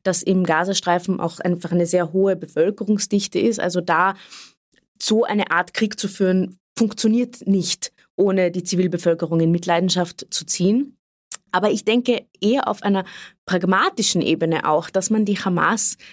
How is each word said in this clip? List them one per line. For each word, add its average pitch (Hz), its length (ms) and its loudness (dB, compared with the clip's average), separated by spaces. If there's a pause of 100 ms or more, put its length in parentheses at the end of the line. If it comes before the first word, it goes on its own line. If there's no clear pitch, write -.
dass 185 220 -2
im 185 200 2
Gazastreifen 180 760 0
auch 165 200 -6
einfach 175 320 -4
eine 175 140 2
sehr 170 280 0
hohe 190 220 2
Bevölkerungsdichte 196 1000 -2
ist. 220 220 2
Also 180 200 -2
da 180 360 2 (840)
so 220 240 2
eine - 280 0
Art 175 240 0
Krieg 214 240 -2
zu 202 80 -4
führen, 185 500 0 (180)
funktioniert 226 680 0
nicht, 190 480 -2 (220)
ohne 190 340 2
die 180 140 -4
Zivilbevölkerung 170 760 0
in 165 120 4
Mitleidenschaft 175 800 0
zu - 160 -2
ziehen. 226 500 0 (540)
Aber 185 180 2
ich - 160 -2
denke 240 400 0 (160)
eher 233 260 0
auf 202 140 -4
einer 196 240 0 (400)
pragmatischen 190 800 0
Ebene 160 440 0
auch, 156 220 0
dass 190 220 -2
man 220 140 2
die 196 120 0
Hamas 175 600 0 (160)